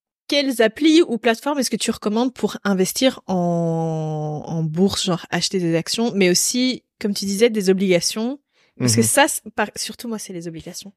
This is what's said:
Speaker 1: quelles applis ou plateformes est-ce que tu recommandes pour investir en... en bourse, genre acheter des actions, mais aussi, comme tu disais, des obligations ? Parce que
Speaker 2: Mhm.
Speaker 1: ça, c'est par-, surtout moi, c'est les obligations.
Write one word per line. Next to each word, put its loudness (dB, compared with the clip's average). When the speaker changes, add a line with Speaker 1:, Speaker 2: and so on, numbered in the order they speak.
Speaker 1:
quelles 2
applis 6
ou -2
plateformes 0
est-ce 0
que -2
tu -2
recommandes -2
pour -4
investir 0
en... -2
en -4
bourse, 0
genre -2
acheter -2
des 0
actions, -2
mais 4
aussi, 0
comme -2
tu -6
disais, 2
des -2
obligations ? 2
Parce 2
que 4
Speaker 2:
Mhm. 4
Speaker 1:
ça, 4
c'est -6
par-, -4
surtout -10
moi, -6
c'est -14
les -10
obligations. -14